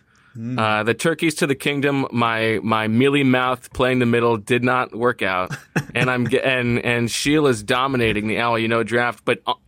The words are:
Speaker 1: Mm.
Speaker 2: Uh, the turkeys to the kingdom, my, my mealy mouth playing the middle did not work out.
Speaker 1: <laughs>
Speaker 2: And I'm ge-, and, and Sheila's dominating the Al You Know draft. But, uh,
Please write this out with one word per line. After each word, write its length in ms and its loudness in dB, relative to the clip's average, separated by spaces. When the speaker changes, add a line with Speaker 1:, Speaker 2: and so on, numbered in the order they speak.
Speaker 1:
Mm. 220 -8
Speaker 2:
Uh, 240 0
the 100 0
turkeys 420 0
to 120 0
the 80 0
kingdom, 560 -2
my, 520 0
my 240 0
mealy 360 4
mouth 500 0
playing 260 2
the 60 2
middle 320 2
did 260 0
not 320 0
work 260 0
out. 340 -2
Speaker 1:
<laughs> 200 -4
Speaker 2:
And 160 2
I'm 160 0
ge-, 160 0
and, 400 0
and 260 0
Sheila's 540 0
dominating 640 0
the 100 -2
Al 220 0
You 80 0
Know 160 0
draft. 420 -2
But, 220 -2
uh, 60 -4